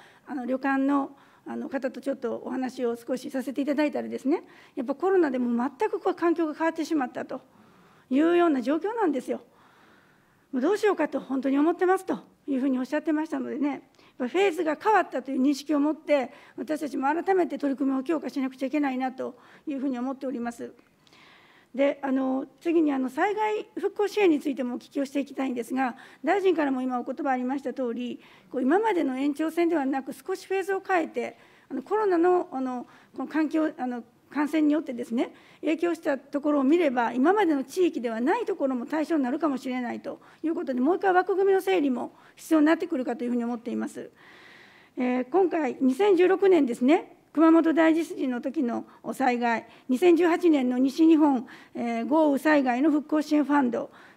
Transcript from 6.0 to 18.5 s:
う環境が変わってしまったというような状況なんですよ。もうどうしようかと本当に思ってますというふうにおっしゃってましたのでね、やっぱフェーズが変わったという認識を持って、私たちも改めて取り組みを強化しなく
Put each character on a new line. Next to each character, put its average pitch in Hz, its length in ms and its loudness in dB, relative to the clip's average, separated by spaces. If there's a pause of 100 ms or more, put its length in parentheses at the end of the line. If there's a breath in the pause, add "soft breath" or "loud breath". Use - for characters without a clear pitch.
う - 20 2
環 339 220 2
境 330 100 0
が 302 80 -2
変 311 120 -4
わ 330 60 0
っ - 20 -2
て 330 120 -4
し 330 80 -4
ま 269 140 0
っ 254 40 -10
た 262 140 -8
と - 160 -10 (680 soft breath)
い 262 100 2
う 339 160 4
よ 349 80 4
う 339 60 4
な 262 100 0
状 262 140 0
況 392 200 -4
な 427 120 0
ん 294 40 2
で 254 100 -2
す 285 100 -6
よ。 233 100 -8 (1080 soft breath)
も 262 80 -4
う - 20 -2
ど 320 120 2
う 403 40 0
し - 80 0
よ 392 80 4
う - 20 -8
か 302 120 0
と 277 120 -6
本 262 220 -4
当 269 80 0
に 269 80 2
思 302 140 4
っ 339 40 0
て 359 120 0
ま 370 100 4
す 370 80 -8
と 262 140 -4 (280)
い 277 100 -2
う - 20 -2
ふ 254 60 -2
う 285 40 0
に 254 80 0
お 254 60 -2
っ - 20 -8
し - 80 -10
ゃ 302 60 0
っ - 20 -6
て 330 100 -2
ま 302 140 0
し - 40 -8
た 277 100 -4
の 247 100 -8
で 233 80 -6
ね、 285 120 0
や 269 80 -6
っ - 40 -16 (380 soft breath)
ぱ 247 80 -4
フ 311 100 -4
ェ 392 120 4
ー - 20 0
ズ 330 120 -2
が 302 120 -2
変 427 180 0
わ 381 60 6
っ 349 100 0
た 269 140 -6
と 277 80 -8
い 262 60 -4
う 254 40 0
認 277 140 2
識 - 180 -4
を 285 60 2
持 302 140 2
っ - 20 -14
て、 285 360 -2 (260 loud breath)
私 294 240 -6
た 294 80 -6
ち 269 60 -8
も 269 120 -2
改 339 260 0
め 349 140 2
て 277 100 -6
取 277 160 -2
り - 40 -8
組 269 140 0
み 262 60 0
を 269 60 -4
強 311 160 -2
化 277 100 -8
し 285 100 -6
な 262 100 0
く 262 60 -18